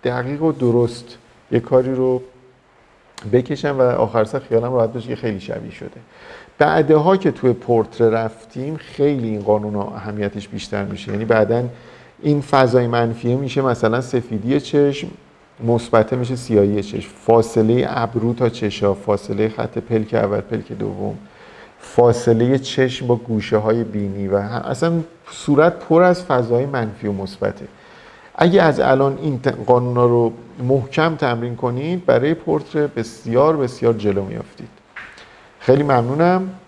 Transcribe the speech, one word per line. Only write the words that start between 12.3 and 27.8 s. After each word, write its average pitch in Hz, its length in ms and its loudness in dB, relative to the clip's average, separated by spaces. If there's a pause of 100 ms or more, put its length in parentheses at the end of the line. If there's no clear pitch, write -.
فضای 127 460 4
منفیه 117 500 0
می‌شه 139 260 -2
مثلاً 120 380 0
سفیدی 123 600 -2
چشم 143 480 0 (580)
مثبته 117 500 2
می‌شه 123 200 -4
سیاهی 104 460 2
چشم، 101 260 -10 (180)
فاصلهٔ 117 640 4
ابرو 117 460 -2
تا 123 140 0
چشا، 104 460 -2
فاصلهٔ 101 540 -2
خط 117 300 -6
پلک 110 360 -4
اول 104 260 0
پلک 107 320 -8
دوم، 104 460 -8 (600)
فاصلهٔ 120 800 2
چشم 131 480 -2
با 120 100 2
گوشه‌های 110 680 0
بینی 101 440 -6
و 98 120 2
ه-، 107 300 -6
اصلاً 165 220 -2 (380)
صورت 156 480 2
پر 165 240 4
از 180 220 2
فضای 123 420 0
منفی 113 400 -6
و 104 60 -2
مثبته. 98 520 -6 (680)